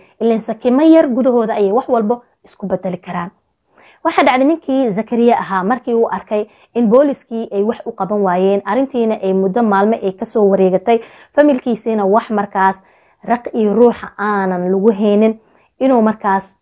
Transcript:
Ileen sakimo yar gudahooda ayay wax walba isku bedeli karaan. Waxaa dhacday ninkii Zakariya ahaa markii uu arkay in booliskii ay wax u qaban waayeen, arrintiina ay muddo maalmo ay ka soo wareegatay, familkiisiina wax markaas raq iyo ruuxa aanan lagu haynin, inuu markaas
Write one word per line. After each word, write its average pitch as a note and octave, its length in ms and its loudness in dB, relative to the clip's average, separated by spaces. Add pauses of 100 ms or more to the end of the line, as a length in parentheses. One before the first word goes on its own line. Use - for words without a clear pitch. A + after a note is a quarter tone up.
(200)
Ileen A3+ 220 0
sakimo B3 400 0
yar D#4+ 260 6
gudahooda A#3+ 460 0
ayay G3+ 180 0
wax B3+ 160 -2
walba A#3+ 320 0 (240)
isku - 220 -16
bedeli F#3 300 -6
karaan. F3 340 -10 (760)
Waxaa E4+ 220 0
dhacday C4 200 2
ninkii C4+ 440 -2
Zakariya A3+ 480 0
ahaa F#3 260 -4
markii A#3+ 300 -2
uu A#3 180 0
arkay G#3 300 -4 (320)
in A#3 140 0
booliskii A#3+ 640 0
ay G3+ 100 -2
wax G#3 240 -4
u A#3 60 -8
qaban G#3 300 -4
waayeen, F#3+ 420 0
arrintiina A3+ 580 -2
ay F#3+ 100 -2
muddo F#3+ 300 0
maalmo G#3 400 2
ay F#3+ 100 -4
ka G#3 140 -14
soo G#3+ 240 0
wareegatay, F#3 480 2 (380)
familkiisiina A#3+ 720 0
wax G#3+ 240 0
markaas G3+ 520 -2 (420)
raq - 300 -4
iyo G#3+ 200 0
ruuxa A3+ 440 2
aanan F#3+ 540 -4
lagu G3 200 2
haynin, G#3+ 460 0 (420)
inuu B3+ 220 2
markaas G#3 600 -2